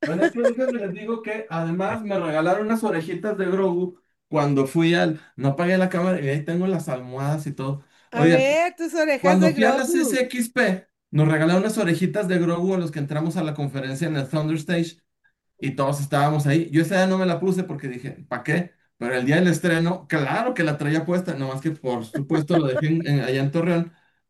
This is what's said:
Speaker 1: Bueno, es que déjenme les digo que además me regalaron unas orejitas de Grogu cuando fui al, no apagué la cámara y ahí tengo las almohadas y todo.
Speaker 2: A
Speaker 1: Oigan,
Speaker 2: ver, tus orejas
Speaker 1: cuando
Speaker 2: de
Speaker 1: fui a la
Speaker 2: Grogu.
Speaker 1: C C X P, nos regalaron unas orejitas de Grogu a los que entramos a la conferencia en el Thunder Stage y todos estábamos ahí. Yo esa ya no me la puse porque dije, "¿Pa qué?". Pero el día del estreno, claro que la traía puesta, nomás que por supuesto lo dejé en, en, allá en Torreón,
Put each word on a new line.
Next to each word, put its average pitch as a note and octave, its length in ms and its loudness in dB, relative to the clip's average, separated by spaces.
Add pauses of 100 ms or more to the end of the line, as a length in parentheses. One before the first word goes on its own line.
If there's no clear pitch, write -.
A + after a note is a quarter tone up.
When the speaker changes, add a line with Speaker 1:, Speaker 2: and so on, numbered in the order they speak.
Speaker 1:
Bueno, F3+ 200 0
es E4 80 2
que A#3+ 100 -6
déjenme A#3+ 380 0
les F#3+ 140 -6
digo A3 280 -8
que G#3+ 280 -8
además E3+ 540 -4
me G3 160 -2
regalaron E3+ 480 0
unas A3+ 160 -2
orejitas F3+ 540 -4
de F#3+ 100 -2
Grogu F3+ 520 0 (280)
cuando C#3+ 400 2
fui E3 260 2
al, E3+ 260 2 (160)
no C3 140 0
apagué F3 280 2
la F#3 120 2
cámara F3+ 320 0
y C#3+ 80 -2
ahí D3 160 -2
tengo F3+ 220 -2
las D#3+ 220 -2
almohadas C#3 580 -4
y C#3+ 60 -6
todo. C#3 300 -6 (280)
Speaker 2:
A A#3 120 2
Speaker 1:
Oigan, B3+ 220 6
Speaker 2:
ver, E4 300 2
tus E4 180 -6
orejas D4+ 460 4
Speaker 1:
cuando - 120 6
Speaker 2:
de - 20 -2
Speaker 1:
fui G3 120 4
a - 80 4
la C4 120 0
Speaker 2:
Grogu. F4 200 0
Speaker 1:
C - 0 -
C B3+ 180 0
X B3 280 -2
P, G3 360 0 (240)
nos D3+ 180 4
regalaron E3 340 4
unas A3 140 -2
orejitas F3+ 500 0
de F3+ 120 2
Grogu E3+ 360 0
a - 40 0
los E3 120 -4
que D#3 80 -6
entramos D3+ 380 -4
a E3+ 60 -2
la D3+ 120 -4
conferencia C3+ 520 -4
en D#3 100 -2
el C3+ 120 -4
Thunder D#3 280 -2
Stage E3+ 420 -4 (600)
y C#3 140 -4
todos C#3 280 0
estábamos C#3+ 460 0
ahí. E3 240 2
Yo D#3 120 4
esa F#3+ 140 -2
ya F#3 100 4
no F#3+ 120 2
me F#3 80 2
la E3+ 120 0
puse F#3 260 0
porque C#3+ 240 -10
dije, B2 220 -10 (180)
"¿Pa A#2+ 140 -6
qué?". F3 300 -2 (240)
Pero A#2+ 180 -4
el B2 100 0
día D3 120 4
del F3+ 120 6
estreno, E3+ 580 0
claro E3+ 480 0
que F3 80 0
la D3+ 140 0
traía D3+ 280 0
puesta, F3+ 300 -2
nomás C3+ 260 -6
que E3 100 -2
por B2 340 -6
supuesto D#3 520 0
lo D3+ 100 2
dejé C3 200 0
en, D#3+ 200 0
en, C#3+ 140 2
allá C3 220 0
en C#3 80 0
Torreón, E3+ 420 0 (360)